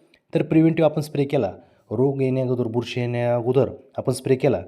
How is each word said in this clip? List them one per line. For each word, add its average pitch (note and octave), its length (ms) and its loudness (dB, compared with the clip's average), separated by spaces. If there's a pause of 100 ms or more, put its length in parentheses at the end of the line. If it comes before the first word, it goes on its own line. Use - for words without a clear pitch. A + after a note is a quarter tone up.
(340)
तर D#3+ 80 0
प्रिव्हेंटिव्ह D#3+ 480 4
आपण D#3 100 -4
स्प्रे C#3+ 240 -2
केला, B2+ 280 -2 (380)
रोग C3+ 320 0
येण्याअगोदर, B2+ 440 -2
बुरशी A#2 340 -4
येण्याअगोदर A#2+ 720 0 (260)
आपण B2+ 160 -2
स्प्रे B2+ 240 0
केला A#2+ 320 0